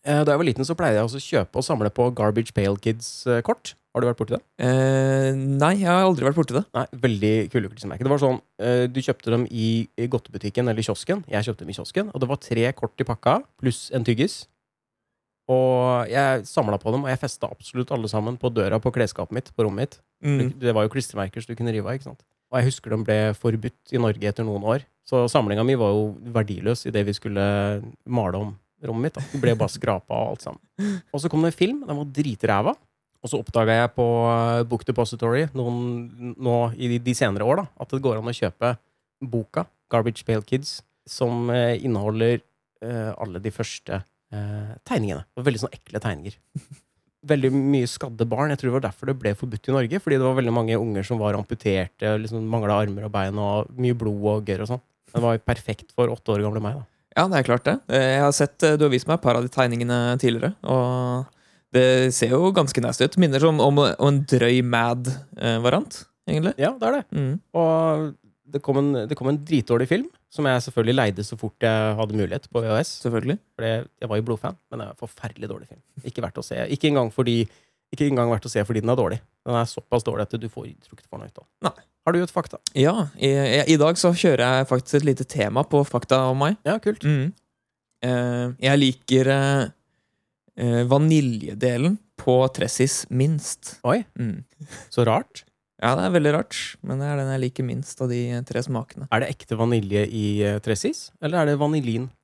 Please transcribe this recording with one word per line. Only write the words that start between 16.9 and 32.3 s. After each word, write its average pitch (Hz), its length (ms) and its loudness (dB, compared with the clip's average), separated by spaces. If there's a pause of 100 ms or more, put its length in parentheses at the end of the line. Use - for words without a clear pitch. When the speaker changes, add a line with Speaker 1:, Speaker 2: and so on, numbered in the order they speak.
Speaker 1:
dem, 139 140 -2
og - 20 -4
jeg 131 140 -2
festet - 260 -6
absolutt - 460 -8
alle 110 160 -4
sammen 113 260 -2
på 123 160 -2
døra 104 300 2
på 123 100 0
klesskapet 110 400 -2
mitt, 123 220 -8
på 113 100 2
rommet 104 220 -2
mitt. - 120 -20 (220)
Speaker 2:
Mm. 147 160 0
Speaker 1:
Det, 131 100 0 (200)
det 113 100 2
var 107 80 4
jo 110 80 -4
klistremerker, 104 480 -6
så - 80 -16
du 117 80 -10
kunne 117 160 -2
rive 104 160 -4
av, 131 80 -6
ikke 135 140 -14
sant? 135 100 -20 (300)
Og 127 100 0
jeg 127 80 4
husker 113 240 -6
de 110 140 -2
ble 107 100 2 (180)
forbudt 113 640 -4
i 120 60 2
Norge 104 260 0
etter 113 160 -4
noen 101 180 -4 (120)
år. 139 100 -6 (240)
Så 123 220 4
samlingen 107 340 2
min 131 160 2
var 104 140 4
jo 107 180 0 (220)
verdiløs 107 500 0
i 117 80 -6
det 107 140 2
vi 101 100 -4
skulle 101 260 -2 (640)
male 104 400 -2
om 98 80 -10 (300)
rommet 113 180 -4
mitt, 156 120 -2
da. - 80 -10
Det 139 200 -6
ble 120 140 4
bare 107 180 0
skrapa - 400 -4
og 117 220 -2
alt - 60 -18
sammen. 196 600 -8 (120)
Og 143 80 -4
så 165 80 -4
kom 156 120 2
det 165 120 2
en - 40 -12
film, 254 280 0
den 147 120 -6
var 147 80 -4
dritræva. 135 720 0 (480)